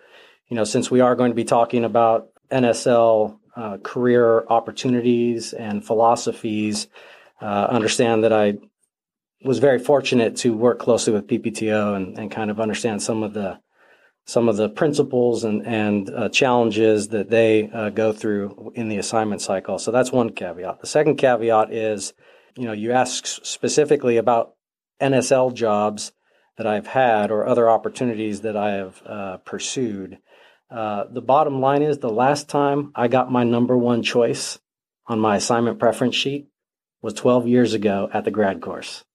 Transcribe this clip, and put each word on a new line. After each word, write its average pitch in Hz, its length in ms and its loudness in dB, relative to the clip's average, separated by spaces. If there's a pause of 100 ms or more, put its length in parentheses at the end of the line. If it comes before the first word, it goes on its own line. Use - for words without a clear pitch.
(480)
you 120 60 -8
know, 110 100 0
since 117 260 -2
we 127 100 4
are 123 160 4
going 123 140 2
to 117 40 -2
be 117 100 -2
talking 120 420 2
about 113 420 2 (220)
N 131 160 2
S 113 200 0
L, 113 540 4 (160)
uh, 107 220 -10
career 120 720 2
opportunities 120 1040 0
and 107 280 -6
philosophies, 110 1080 0 (520)
uh, 104 280 -2
understand 113 560 2
that 110 80 4
I 104 220 2 (880)
was 127 160 0
very 131 200 4
fortunate 127 580 2
to 117 200 0
work 117 220 2
closely 113 340 0
with 104 160 -2
P 117 100 -2
P 113 120 -6
T 110 220 -4
O 104 220 0
and, 98 220 -8
and 110 140 -10
kind 110 200 -6
of 104 80 -6
understand 107 440 -4
some 110 200 -4
of 104 120 -6
the, 98 240 -8 (640)
some 117 240 0
of 104 80 2
the 104 120 0
principles 123 760 0
and, 107 220 -2
and, 104 420 -2
uh, 104 220 -4
challenges 110 800 2
that 104 200 -4
they, 110 460 4
uh, 110 160 -4
go 110 220 0
through 104 640 -6
in 117 120 -6
the 104 80 -4
assignment 104 460 -4
cycle. 95 360 -4
So - 120 -8
that's 127 220 0
one 120 180 0
caveat. 90 500 -10
The - 60 -16
second 151 300 2
caveat 113 560 2
is, 110 420 -4 (420)
you 127 80 -8
know, 113 80 -6
you 107 200 -4
ask 127 320 0
s-, - 180 -10
specifically 143 720 0
about 117 380 2 (460)
N 139 120 2
S 127 180 2
L 127 200 4
jobs 107 640 -2 (440)
that 110 120 -6
I've 104 180 -4
had 113 440 2
or 107 160 -2
other 120 220 4
opportunities 110 720 -2
that 107 140 -4
I 104 180 -2
have, 95 300 -10
uh, 98 340 -12
pursued. 98 800 -8 (520)
Uh, 107 400 -6
the 123 100 -8
bottom 139 400 2
line 139 220 2
is 147 160 0
the 127 100 -4
last 131 400 0
time 143 460 0
I 120 140 0
got 127 220 2
my 123 140 2
number 120 320 2
one 120 260 2
choice - 560 -2 (480)
on 113 120 -4
my 107 180 2
assignment 117 420 0
preference 120 360 0
sheet 143 340 -6 (540)
was 110 100 -6
twelve 123 340 2
years 120 280 4
ago 101 400 0
at 104 100 -2
the 110 60 -2
grad 98 320 -2
course. - 420 -12 (100)